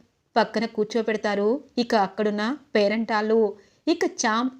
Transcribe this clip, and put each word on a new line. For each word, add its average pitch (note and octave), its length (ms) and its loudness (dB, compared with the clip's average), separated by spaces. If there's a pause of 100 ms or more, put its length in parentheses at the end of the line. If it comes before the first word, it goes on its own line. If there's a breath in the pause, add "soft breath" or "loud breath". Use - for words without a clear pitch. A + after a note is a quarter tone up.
(380)
పక్కన A3 280 0
కూర్చోపెడతారు. G#3+ 960 -2 (140)
ఇక A#3+ 180 0
అక్కడున్న G#3+ 640 -2 (180)
పేరెంటాళ్ళు. G#3+ 840 2 (300 soft breath)
ఇక E4+ 180 2
చామ్ A#3 440 0 (100)